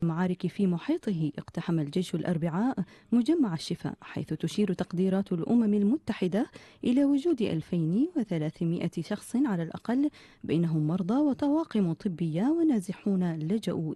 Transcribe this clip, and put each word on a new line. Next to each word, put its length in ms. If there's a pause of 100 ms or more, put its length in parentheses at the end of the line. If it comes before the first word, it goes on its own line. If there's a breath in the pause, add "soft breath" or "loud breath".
والمعارك 460
في 200
محيطه، 680
اقتحم 420
الجيش 360
الأربعاء 600 (360 loud breath)
مجمع 420
الشفاء، 480
حيث 320
تشير 400
تقديرات 580
الأمم 420
المتحدة 720 (380 loud breath)
إلى 220
وجود 360
ألفين 680 (100)
وثلاثمائة 760 (100)
شخص 340
على 280
الأقل، 460 (340 loud breath)
بينهم 440
مرضى 260
وطواقم 800
طبية 500
ونازحون 960
لجأوا 560